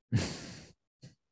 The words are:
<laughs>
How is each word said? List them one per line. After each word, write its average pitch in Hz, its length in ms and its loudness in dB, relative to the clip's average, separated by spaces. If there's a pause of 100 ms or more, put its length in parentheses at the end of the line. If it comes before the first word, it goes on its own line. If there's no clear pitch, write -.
(120)
<laughs> - 280 4 (920)